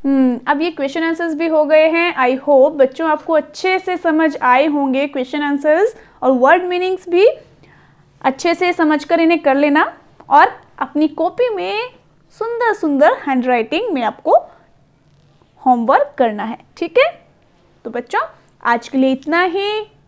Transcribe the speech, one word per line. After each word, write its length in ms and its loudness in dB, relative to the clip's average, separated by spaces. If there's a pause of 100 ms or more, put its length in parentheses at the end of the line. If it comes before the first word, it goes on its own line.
हम्म, 420 2
अब 140 0
ये 100 -2
क्वेश्चन 320 -6
आंसर्स 320 -4
भी 120 -4
हो 180 2
गए 220 4
हैं। 300 0
I 220 0
hope 320 4
बच्चों 380 0
आपको 240 -2
अच्छे 460 -2
से 180 -6
समझ 440 0
आए 240 4
होंगे 420 -2
क्वेश्चन 340 -6
आंसर्स, 540 0 (260)
और 100 2
वर्ड 320 4
मीनिंग्स 460 -4
भी 180 4 (920)
अच्छे 340 -2
से 180 -2
समझकर 460 0
इन्हें 200 2
कर 160 2
लेना, 420 0 (320)
और 320 4 (180)
अपनी 280 -2
कॉपी 420 -2
में 400 -6 (420)
सुंदर 420 -4
सुंदर 400 2 (140)
हैंडराइटिंग 680 -2
में 100 -4
आपको 320 -2 (1300)
होमवर्क 520 2
करना 260 -2
है। 140 -10 (200)
ठीक 200 -2
है, 300 0 (580)
तो 40 -10
बच्चों 320 -6 (420)
आज 240 -2
के 100 -4
लिए 140 2
इतना 320 -2
ही 480 -4 (160)